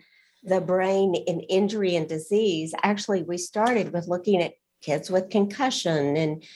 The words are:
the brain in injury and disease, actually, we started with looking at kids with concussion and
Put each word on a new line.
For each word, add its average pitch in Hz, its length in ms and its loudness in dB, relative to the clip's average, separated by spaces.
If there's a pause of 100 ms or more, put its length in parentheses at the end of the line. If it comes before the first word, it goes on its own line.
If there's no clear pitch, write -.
(440)
the 185 160 2
brain 185 540 2
in 165 260 -2
injury 196 560 0
and 160 120 -2
disease, 160 640 0 (100)
actually, 202 420 0
we 175 120 -6
started 208 560 0
with 170 140 -2
looking 180 340 2
at 165 140 -2 (260)
kids 156 300 -4
with 185 200 0
concussion 202 880 0
and 156 280 -2 (120)